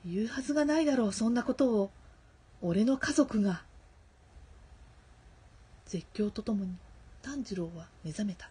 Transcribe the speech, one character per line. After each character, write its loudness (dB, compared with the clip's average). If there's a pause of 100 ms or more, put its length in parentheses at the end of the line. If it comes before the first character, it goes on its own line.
「言 -2
う -6
は -6
ず -4
が 4
な 2
い 2
だ 4
ろ 2
う、 -2
そ 0
ん 2
な 0
こ 0
と 4
を。 -2 (720)
俺 2
の 4
家 -2
族 4
が。」 0 (2250)
絶 -8
叫 -2
と -8
と -4
も -2
に -8 (440)
炭 -8
治 -8
郎 -6
は -14 (160)
目 -8
覚 -4
め -4
た。 -16